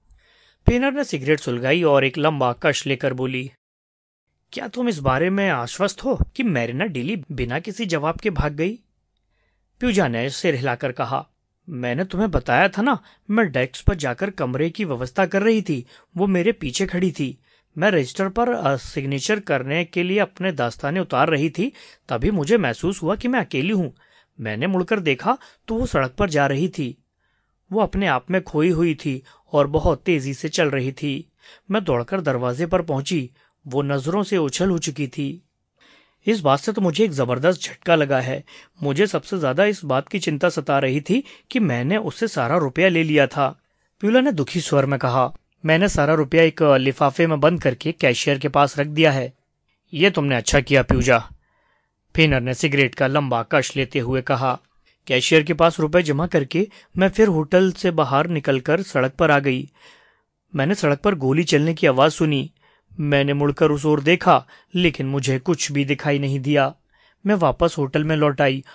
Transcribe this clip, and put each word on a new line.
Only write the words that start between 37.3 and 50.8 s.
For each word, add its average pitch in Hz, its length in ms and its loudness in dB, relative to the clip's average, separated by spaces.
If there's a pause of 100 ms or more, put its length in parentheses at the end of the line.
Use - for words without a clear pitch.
झटका - 340 -2
लगा 139 240 2
है। 127 240 -6 (400)
मुझे 143 240 2
सबसे 180 320 -4
ज्यादा 147 260 2
इस 202 200 -2
बात 139 220 0
की 170 120 -4
चिंता 160 300 0
सता 143 300 0
रही 135 220 0
थी 240 220 0 (280)
कि 254 80 -2
मैंने 143 380 0
उससे 220 300 -4
सारा 139 300 0
रुपया 160 320 2
ले 165 140 2
लिया 151 240 4
था, 139 340 -4 (380)
प्यूला 226 220 4
ने 269 100 2
दुखी 156 300 -2
स्वर 139 240 2
में 135 140 -2
कहा। 127 340 0 (320)
"मैंने 170 240 4
सारा 151 240 2
रुपया 156 300 4
एक 160 200 2
लिफाफे 139 640 4
में 156 120 0
बंद 156 220 4
करके 147 300 -2
कैशियर 139 460 0
के 135 120 -4
पास 143 300 2
रख 143 80 0
दिया 151 240 4
है।" 131 220 -4 (600)
"ये 170 160 4
तुमने 143 260 0
अच्छा 120 240 2
किया, 131 240 4